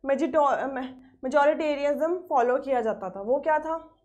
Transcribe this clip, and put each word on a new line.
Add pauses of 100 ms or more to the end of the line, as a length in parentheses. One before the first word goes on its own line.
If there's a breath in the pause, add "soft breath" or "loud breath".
मेजिटो-,
अ,
मे-,
मेजोरिटेरियनिज्म (100)
फॉलो
किया
जाता
था।
वो
क्या
था? (140)